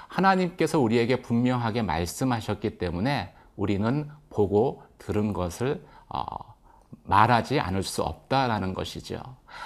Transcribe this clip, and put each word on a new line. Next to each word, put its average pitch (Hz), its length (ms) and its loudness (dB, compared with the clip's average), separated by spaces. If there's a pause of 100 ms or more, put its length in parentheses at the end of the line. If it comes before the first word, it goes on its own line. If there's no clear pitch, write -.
하나님께서 180 720 2
우리에게 120 420 4
분명하게 120 600 0
말씀하셨기 104 960 -2
때문에 101 540 -2 (220)
우리는 123 560 0 (180)
보고 104 540 2 (160)
들은 104 340 -2
것을, 95 540 -4 (220)
어, - 160 -6 (840)
말하지 113 520 4
않을 92 240 -2
수 - 180 -4
없다라는 110 720 -2
것이죠. - 460 -8 (460)